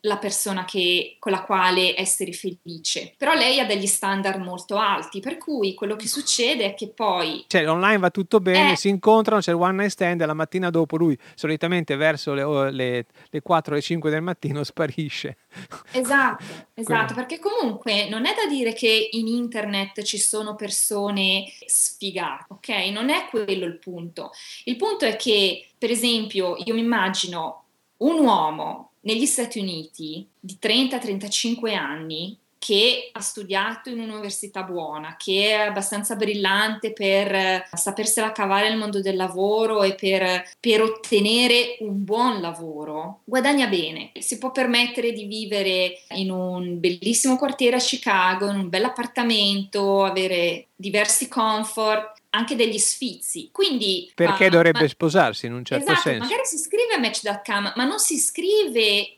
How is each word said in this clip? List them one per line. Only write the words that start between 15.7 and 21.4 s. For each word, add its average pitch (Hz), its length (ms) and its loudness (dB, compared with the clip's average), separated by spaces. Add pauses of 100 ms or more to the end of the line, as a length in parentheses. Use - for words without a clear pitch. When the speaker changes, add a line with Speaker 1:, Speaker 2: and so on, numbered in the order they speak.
Speaker 1:
Esatto, 254 540 2
Speaker 2:
<laughs> - 300 -16
Speaker 1:
esatto, 226 400 0
Speaker 2:
Quindi - 0 -
Speaker 1:
perché 254 260 -6
comunque 233 680 0
non 220 180 -2
è 415 100 0
da 427 120 0
dire 254 260 0
che 220 360 4
in 220 160 -2
internet 214 760 -2
ci 208 160 -4
sono 214 360 -2
persone 202 920 0 (200)